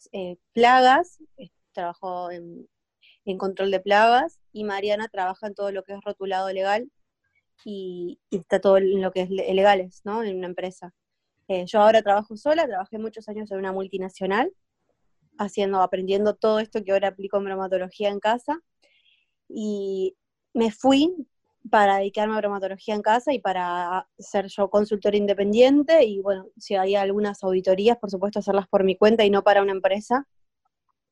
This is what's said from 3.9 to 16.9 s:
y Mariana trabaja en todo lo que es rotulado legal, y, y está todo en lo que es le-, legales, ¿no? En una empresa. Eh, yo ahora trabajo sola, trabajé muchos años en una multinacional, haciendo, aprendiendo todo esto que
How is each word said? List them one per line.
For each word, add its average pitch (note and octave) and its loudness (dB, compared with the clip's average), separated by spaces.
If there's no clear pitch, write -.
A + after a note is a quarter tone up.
y G#3+ -10
Mariana G#3 -4
trabaja F#3+ -6
en G3+ -12
todo G3+ -6
lo F#3+ -10
que G3+ -14
es G3 -14
rotulado F#3+ -6
legal, G3+ -4
y, F#3 -12
y G3 -6
está F#3+ -2
todo G3 6
en G3 2
lo F#3 -4
que F#3 -4
es F#3 -6
le-, F#3+ -4
legales, F#3+ 2
¿no? G#3+ -6
En F#3+ -6
una F3+ -8
empresa. F3+ -12
Eh, F#3 -4
yo G#3+ 0
ahora A3 6
trabajo G#3 -2
sola, D#4 0
trabajé G#3 -8
muchos A3 -12
años G#3+ -10
en G3 -6
una F#3+ -6
multinacional, F#3+ -4
haciendo, G3 -2
aprendiendo G3 0
todo G#3+ 0
esto A3 -8
que F#3+ -2